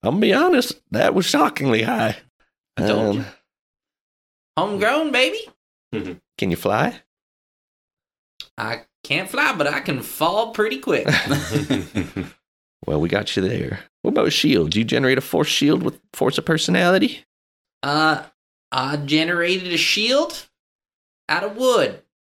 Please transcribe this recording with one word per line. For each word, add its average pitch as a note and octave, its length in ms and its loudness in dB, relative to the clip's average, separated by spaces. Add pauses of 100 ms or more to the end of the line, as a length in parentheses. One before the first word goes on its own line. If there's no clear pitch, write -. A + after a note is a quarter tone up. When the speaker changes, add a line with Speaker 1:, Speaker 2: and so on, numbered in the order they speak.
Speaker 1:
I'm G#2 80 0
gonna F3 100 2
be G#3+ 140 4
honest, D4+ 440 2 (120)
that - 240 2
was F#3+ 100 2
shockingly C#3 600 2
high. A#2 340 0 (580)
Speaker 2:
I F2 100 0
told G#2+ 300 2
Speaker 1:
Um, - 0 -
Speaker 2:
you. - 80 -4 (1300)
Homegrown, G#3+ 540 0
baby. B3+ 260 2 (560)
Speaker 3:
Mm-hmm. F#2 180 -6 (240)
Speaker 1:
Can G2 140 0
you E2+ 80 0
fly? C3+ 420 0 (1600)
Speaker 2:
I A2+ 240 -6 (200)
can't E3 280 -4
fly, C#4+ 260 0
but D3+ 100 0
I D3 140 -2
can C3 220 -4
fall G3+ 500 -2
pretty A3 260 -2
quick. D#3+ 340 0
Speaker 1:
<laughs> A#2 40 2 (1700)
Well, D2+ 160 0
we E2 80 0
got - 280 -2
you G2 100 0
there. - 320 -4 (240)
What - 80 2
about - 220 2
shield? F2 400 2
Do G#2 80 2
you A#2 40 2
generate B2+ 320 2
a C#3 40 0
force - 280 -2
shield D#3 360 2
with - 160 -4 (120)
force - 240 0
of D#3 80 -4
personality? F3+ 800 0 (560)
Speaker 2:
Uh, D3+ 440 0 (480)
I C3 240 -2
generated E3+ 760 0
a E3+ 40 -2
shield B3 720 0 (800)
out E3+ 160 -2
of G#3 120 -8
wood A3+ 460 2 (240)